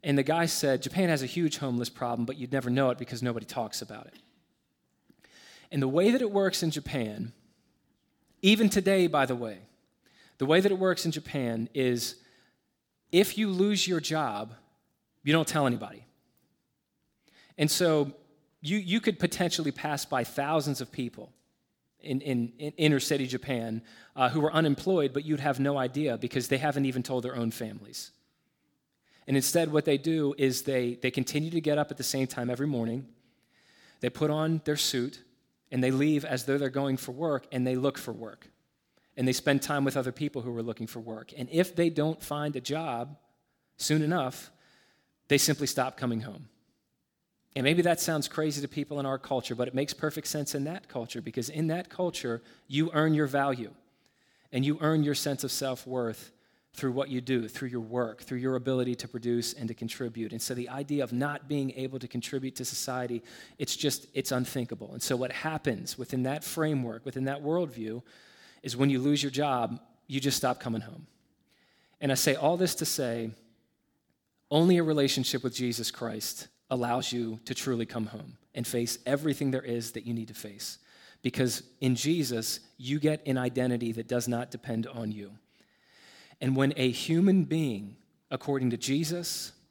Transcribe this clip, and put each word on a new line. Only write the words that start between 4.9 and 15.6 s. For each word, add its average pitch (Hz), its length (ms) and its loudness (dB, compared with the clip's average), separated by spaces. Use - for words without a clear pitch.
And 139 100 0
the 135 60 2
way 175 240 6
that 254 100 4
it 220 80 0
works 196 320 2
in 165 80 2
Japan, 117 640 -4
even 208 260 8
today, 190 380 6
by 147 180 4
the 127 100 0
way, 110 260 -8
the 135 60 2
way 156 140 8
that 202 120 4
it 190 80 0
works 185 260 2
in 170 60 2
Japan 120 640 -2
is 123 420 0
if 202 260 4
you 214 120 2
lose 190 380 4
your 175 120 2
job, 117 540 -2
you 143 80 4
don't 160 160 6
tell 147 200 2